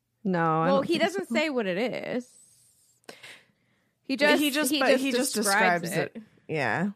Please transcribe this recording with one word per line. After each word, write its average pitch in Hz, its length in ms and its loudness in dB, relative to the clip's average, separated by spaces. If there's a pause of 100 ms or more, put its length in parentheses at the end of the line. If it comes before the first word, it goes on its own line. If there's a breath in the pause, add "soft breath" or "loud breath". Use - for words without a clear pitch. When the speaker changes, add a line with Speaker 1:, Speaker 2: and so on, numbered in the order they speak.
(220)
Speaker 1:
No, 165 400 2
I 160 40 2
Speaker 2:
Well, - 100 4
Speaker 1:
don't 277 100 0
Speaker 2:
he 339 120 0
Speaker 1:
think 294 60 -4
Speaker 2:
doesn't 381 260 -2
Speaker 1:
so. 233 40 -2
Speaker 2:
say 320 160 0
what 247 160 -2
it 180 120 -2
is. 226 500 -6 (1700 loud breath)
He 262 140 -6
Speaker 3:
But 214 40 -4
Speaker 2:
just, 294 220 4
Speaker 3:
he 294 80 0
just, 269 200 0
Speaker 2:
he 294 100 0
Speaker 3:
but 262 100 2
Speaker 2:
just 262 140 4
Speaker 3:
he 269 80 -2
just 254 220 0
Speaker 2:
describes 196 480 2
Speaker 3:
describes 165 320 -4
it. - 20 -18
Speaker 2:
it. 226 60 -14 (240)
Speaker 3:
Yeah. 147 500 -2